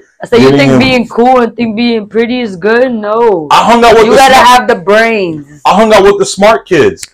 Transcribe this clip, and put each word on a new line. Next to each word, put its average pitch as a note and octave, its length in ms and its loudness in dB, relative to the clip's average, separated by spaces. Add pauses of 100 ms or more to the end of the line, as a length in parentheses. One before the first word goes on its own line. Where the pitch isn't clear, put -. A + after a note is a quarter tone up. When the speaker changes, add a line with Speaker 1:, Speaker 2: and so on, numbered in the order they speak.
(220)
Speaker 1:
I - 60 -12
said, - 140 0
"You C4 100 4
Speaker 2:
Getting C#4 80 2
Speaker 1:
think C4+ 140 0
Speaker 2:
in C4 60 2
Speaker 1:
being B3+ 280 -2
cool B3 320 0
and A#3 160 -2
think A3+ 220 -6
being A#3 300 -4
pretty A#3 340 -4
is G3+ 160 -8
good? A#3 340 -2
No. G#3+ 600 -2
Speaker 2:
I F3 120 2
hung A#3 200 2
out A3+ 120 4
with A3 100 4
Speaker 1:
You A#3+ 60 0
Speaker 2:
the B3 60 2
Speaker 1:
gotta C4+ 180 4
Speaker 2:
smart B3+ 120 2
Speaker 1:
have B3 200 2
the A#3 80 0
brains." F#3+ 880 -4
Speaker 2:
I E3 80 2
hung G#3+ 200 0
out G3 100 4
with G3+ 160 2
the F#3 60 -2
smart G#3 420 -2
kids. B2+ 460 -2